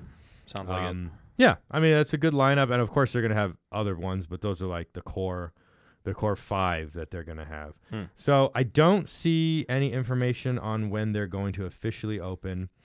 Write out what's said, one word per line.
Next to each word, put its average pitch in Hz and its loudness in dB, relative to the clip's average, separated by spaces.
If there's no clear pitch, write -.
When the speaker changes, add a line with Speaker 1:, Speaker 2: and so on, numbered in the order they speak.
Speaker 1:
Sounds 95 -10
like 92 -2
it. - -2
Speaker 2:
Um, 90 -6
yeah, 240 8
I 151 0
mean, 160 6
that's 151 4
a 151 -2
good 151 2
lineup. 135 4
And, 123 2
of 113 0
course, 139 2
they're 123 0
gonna 110 2
have 101 0
other 101 -2
ones, 92 -4
but 87 -10
those 95 -2
are, 95 -4
like, 85 -6
the - -12
core, 90 -6
the 95 -4
core 104 0
five 87 -2
that 80 -8
they're 85 -8
gonna 78 -10
have. 76 -12
Speaker 1:
Hmm. 107 -8
Speaker 2:
So 139 4
I 123 0
don't 160 4
see 160 0
any 131 0
information 123 -2
on 110 -2
when 107 0
they're 104 0
going 98 -4
to 95 -6
officially 107 -6
open, 92 -6